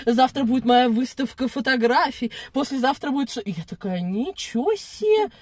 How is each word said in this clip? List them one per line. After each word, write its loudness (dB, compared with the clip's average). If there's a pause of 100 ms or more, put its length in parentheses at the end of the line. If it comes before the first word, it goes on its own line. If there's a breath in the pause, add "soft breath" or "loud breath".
завтра 4
будет 2
моя 6
выставка -2
фотографий, 0 (220 loud breath)
послезавтра -2
будет -2
ш-», -8
и -6
я -6
такая: -6
«Ничего -2
себе! 0 (120 loud breath)